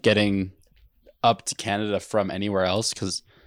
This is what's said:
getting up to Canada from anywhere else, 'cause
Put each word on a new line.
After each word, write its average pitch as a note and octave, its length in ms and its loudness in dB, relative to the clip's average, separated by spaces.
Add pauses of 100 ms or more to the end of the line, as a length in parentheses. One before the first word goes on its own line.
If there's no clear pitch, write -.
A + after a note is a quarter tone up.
getting G2+ 500 2 (720)
up A#2 220 2
to - 100 -6
Canada G#2 440 -2
from G2 320 -2
anywhere G2 320 0
else, F#2+ 300 0
'cause F#2+ 300 -6 (240)